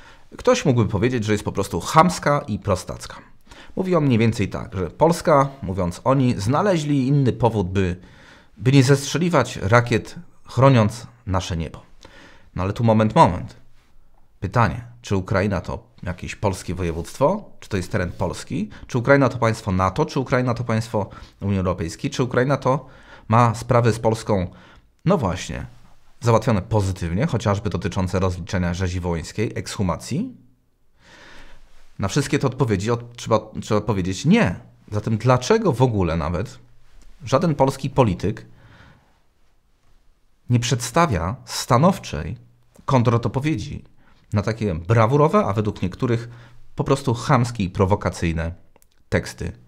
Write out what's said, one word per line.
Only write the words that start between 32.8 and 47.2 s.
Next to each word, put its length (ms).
od-, 260
trzeba, 240
trzeba 200
powiedzieć 440
nie. 320
Zatem 240
dlaczego 560
w 100
ogóle 340
nawet 420
żaden 300
polski 360
polityk 560
nie 100
przedstawia 840
stanowczej 920
kontrdopowiedzi 1000
na 100
takie 320
brawurowe, 720
a 80
według 300
niektórych 460
po 100
prostu 300
chamskie 500